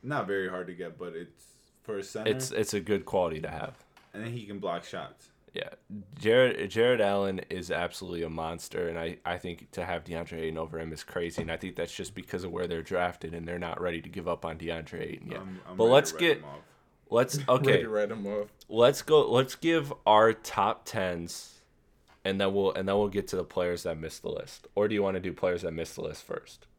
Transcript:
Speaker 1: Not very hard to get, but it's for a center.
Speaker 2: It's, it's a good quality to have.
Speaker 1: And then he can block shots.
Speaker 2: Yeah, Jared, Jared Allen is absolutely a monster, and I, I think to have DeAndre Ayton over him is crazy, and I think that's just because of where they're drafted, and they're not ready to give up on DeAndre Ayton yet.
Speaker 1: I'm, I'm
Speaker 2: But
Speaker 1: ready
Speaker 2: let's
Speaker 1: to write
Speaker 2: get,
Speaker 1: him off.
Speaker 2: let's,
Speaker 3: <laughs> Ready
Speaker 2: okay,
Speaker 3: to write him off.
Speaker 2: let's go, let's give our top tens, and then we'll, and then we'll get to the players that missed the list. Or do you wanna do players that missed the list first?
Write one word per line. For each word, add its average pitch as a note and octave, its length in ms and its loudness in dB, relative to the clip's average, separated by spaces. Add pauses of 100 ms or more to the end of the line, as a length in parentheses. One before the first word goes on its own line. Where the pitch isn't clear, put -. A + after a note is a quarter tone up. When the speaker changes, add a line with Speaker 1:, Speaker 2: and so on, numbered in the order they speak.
Speaker 1:
Not B2 240 -4
very G2 220 0
hard F#2 180 -8
to F2+ 60 -12
get, E2+ 260 -10
but F2 160 -10
it's - 300 -14 (380)
for G#2+ 140 -6
a G2 60 -6
center. A2 280 -2
Speaker 2:
It's, C3 200 -2
it's G#2+ 220 0
a G#2 60 2
good G2 260 0
quality E2+ 360 2
to E2 80 -6
have. - 260 -8 (380)
Speaker 1:
And G#2 100 -10
then A#2 100 -6
he A#2 120 -8
can G2+ 140 -10
block E2+ 240 -2
shots. - 460 -12 (240)
Speaker 2:
Yeah, - 140 -6 (500)
Jared, A2 540 4
Jared A2+ 300 4
Allen G2 480 2
is F2+ 220 -6
absolutely F2 520 -4
a D#2+ 60 -4
monster, E2 580 -4
and E2 100 -4
I, E2 280 -6
I F2 120 -2
think F2 340 -12
to F2+ 120 -6
have E2+ 220 -6
DeAndre E2 380 -8
Ayton D#2+ 140 -4
over D#2+ 220 -6
him D#2+ 140 -8
is D2+ 100 -12
crazy, E2+ 380 -6
and D#2+ 100 -6
I E2 60 -4
think F#2 180 -10
that's E2+ 180 -6
just - 220 -10
because - 300 -8
of F2 60 -6
where F2 160 -4
they're E2 140 -4
drafted, F2 520 -2
and E2+ 120 -8
they're F2 140 -6
not E2+ 220 -6
ready E2+ 200 -4
to D#2 60 -14
give F2+ 220 -6
up E2 160 -4
on D#2+ 120 -6
DeAndre E2 440 -6
Ayton - 280 -8
yet. - 120 -8
Speaker 1:
I'm, F#2+ 180 -12 (100)
I'm F#2 60 -12
Speaker 2:
But A2+ 80 4
Speaker 1:
ready A#2 100 8
Speaker 2:
let's C#3+ 180 8
Speaker 1:
to - 40 -8
write F3 60 0
Speaker 2:
get, E3 160 6
Speaker 1:
him D#2 80 -14
off. D2 140 -14 (500)
Speaker 2:
let's, A#2+ 280 4
Speaker 3:
<laughs> C#3 120 -4
Ready - 0 -
Speaker 2:
okay, B2+ 320 6
Speaker 3:
to A2+ 80 -4
write G#2 220 0
him G#2 160 -6
off. G#2 200 -4 (220)
Speaker 2:
let's A#2+ 320 6
go, D#3 280 6
let's B2+ 260 2
give E3 380 0 (140)
our A2 240 10
top - 540 0
tens, F2 720 -6 (640)
and G2 160 0
then G2 140 2
we'll, G2 200 4
and F#2+ 140 -2
then G2 80 2
we'll G#2 140 4
get F#2+ 180 -2
to - 80 -4
the F2+ 80 0
players F2 400 -2
that E2 160 -4
missed D#2+ 220 -10
the - 80 -8
list. - 440 -10
Or G#2 140 2
do G#2+ 80 0
you G2+ 80 2
wanna F#2+ 160 0
do F2+ 140 -4
players F2+ 300 0
that E2 100 -4
missed D#2+ 220 -6
the - 60 -10
list D2+ 220 -8
first? - 420 -12 (140)